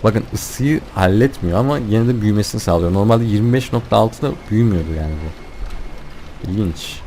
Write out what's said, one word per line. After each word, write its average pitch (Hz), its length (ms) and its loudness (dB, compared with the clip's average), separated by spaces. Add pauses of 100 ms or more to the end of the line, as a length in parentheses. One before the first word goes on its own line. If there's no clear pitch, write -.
Bakın 110 200 2 (100)
ısıyı 143 460 -2 (140)
halletmiyor 95 640 2
ama 139 200 2
yine 113 300 2
de 120 120 0
büyümesini 104 400 0
sağlıyor. 87 320 2
Normalde 113 320 4
yirmi 113 280 2
beş 123 200 0
nokta 117 240 0
altı 110 260 2
da 135 100 -2 (180)
büyümüyordu 101 460 2
yani 78 180 -4
bu. - 1400 -10
İlginç. 92 560 -4